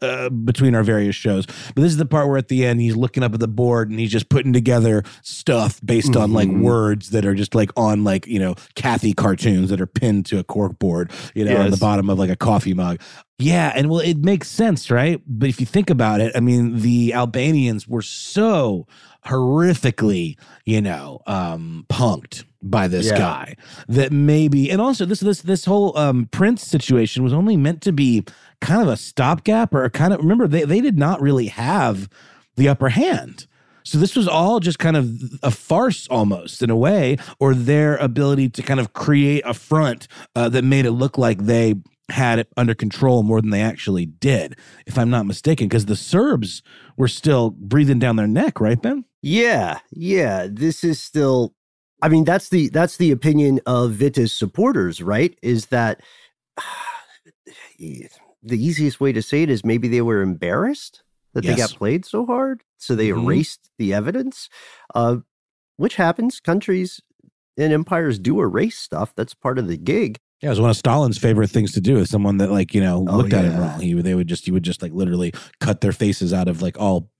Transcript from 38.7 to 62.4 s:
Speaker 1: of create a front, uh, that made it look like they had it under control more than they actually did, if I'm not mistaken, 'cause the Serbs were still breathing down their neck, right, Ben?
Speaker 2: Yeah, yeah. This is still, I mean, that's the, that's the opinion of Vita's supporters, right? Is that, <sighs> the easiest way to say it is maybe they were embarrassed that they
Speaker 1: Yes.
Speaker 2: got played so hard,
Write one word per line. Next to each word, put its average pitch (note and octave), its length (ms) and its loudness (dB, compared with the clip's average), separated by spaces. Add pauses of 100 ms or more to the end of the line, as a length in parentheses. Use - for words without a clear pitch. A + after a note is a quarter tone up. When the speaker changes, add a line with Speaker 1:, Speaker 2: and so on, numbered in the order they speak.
Speaker 1:
of A#2+ 140 -4
create C#3+ 520 2
a A#2+ 100 -6
front, D3 520 0 (300)
uh, A#2 140 2
that B2+ 120 0
made C3+ 240 4
it A#2 60 0
look C3 260 -2
like A2+ 280 0
they A2+ 280 2 (340)
had A#2+ 300 0
it A#2 180 -4
under A#2 180 0
control A#2+ 480 0
more A2 180 2
than G#2+ 100 0
they G2+ 120 0
actually G2 420 -2
did, F2 500 -2 (320)
if A2+ 120 -6
I'm A#2 100 2
not A#2+ 160 0
mistaken, G#2+ 440 -2
'cause G#2+ 180 0
the G#2 100 -2
Serbs F3 680 -2 (340)
were C3 120 2
still B2 420 2
breathing C3 480 2
down A#2 180 2
their G#2+ 100 0
neck, D3 340 0
right, A2+ 200 0
Ben? B3+ 240 -4 (180)
Speaker 2:
Yeah, D#3 560 0 (120)
yeah. D#3 600 -2
This C#3+ 340 -4
is E3 160 -2
still, C3 540 0 (480)
I D#3 60 2
mean, D#3+ 160 4
that's E3+ 260 0
the, E3 180 2
that's E3 300 -2
the E3+ 140 4
opinion C#3+ 540 2
of B2 260 0
Vita's A#2 400 0
supporters, A2 680 -2
right? G#2+ 420 -2
Is A2+ 240 -2
that, A#2 360 -2 (560)
<sighs> - 40 -10 (1160)
the C2+ 320 -16 (400)
easiest C#3+ 500 0
way C3+ 120 2
to A2 100 -2
say D3 200 -2
it D#3 80 0
is A2+ 140 -2
maybe A#2 240 0
they A#2+ 140 0
were A2 200 0
embarrassed F#2+ 800 -4 (320)
that - 80 -4
they F3 140 -2
Speaker 1:
Yes. A#2 140 0
Speaker 2:
got - 80 -18
played C3 260 -2
so A#3 220 -4
hard, B3+ 360 -4 (140)